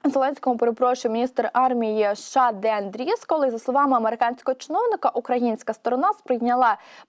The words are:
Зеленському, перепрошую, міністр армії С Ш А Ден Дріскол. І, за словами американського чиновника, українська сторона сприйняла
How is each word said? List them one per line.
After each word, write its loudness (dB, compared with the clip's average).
Зеленському, 0
перепрошую, 0
міністр -2
армії 2
С -4
Ш 2
А 4
Ден -2
Дріскол. -2
І, 4
за -4
словами 2
американського -2
чиновника, -2
українська -2
сторона 0
сприйняла 0